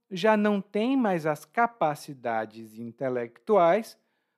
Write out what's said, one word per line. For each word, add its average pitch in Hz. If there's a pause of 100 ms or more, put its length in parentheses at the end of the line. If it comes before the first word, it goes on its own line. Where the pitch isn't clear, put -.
já 208
não 208
tem 226
mais 190
as 151
capacidades 117
intelectuais 127 (400)